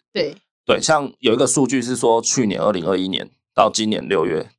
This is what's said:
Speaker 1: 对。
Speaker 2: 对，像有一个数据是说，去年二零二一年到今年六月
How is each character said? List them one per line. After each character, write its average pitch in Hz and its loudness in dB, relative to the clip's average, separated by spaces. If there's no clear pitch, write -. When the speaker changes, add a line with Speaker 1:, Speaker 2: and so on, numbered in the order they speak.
Speaker 1:
对。 147 -4
Speaker 2:
对， - 0
像 147 0
有 113 4
一 - 4
个 135 2
数 135 2
据 123 0
是 123 -4
说， 117 2
去 120 0
年 98 -2
二 107 2
零 87 -4
二 95 0
一 92 -2
年 71 -6
到 - 4
今 110 -2
年 - -4
六 87 0
月 78 -4